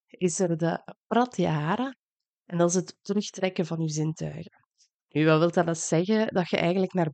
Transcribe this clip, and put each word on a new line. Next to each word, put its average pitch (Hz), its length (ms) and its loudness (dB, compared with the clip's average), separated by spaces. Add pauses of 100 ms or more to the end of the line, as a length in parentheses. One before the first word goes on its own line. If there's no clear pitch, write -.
is - 340 -2
er 170 160 2
de - 380 -4 (120)
pratyahara. 208 880 0 (500)
En 175 140 -4
dat 170 100 4
is 175 60 0
het 175 280 -2
terugtrekken 190 640 -2
van 165 140 -4
uw 160 80 -2
zintuigen. 156 720 -6 (480)
Nu, 151 180 0
wat 156 120 6
wil 170 120 4
dat 170 160 2
eens 165 220 -4
zeggen? 214 460 2
Dat 180 140 0
je - 80 0
eigenlijk 185 360 0
naar 160 220 0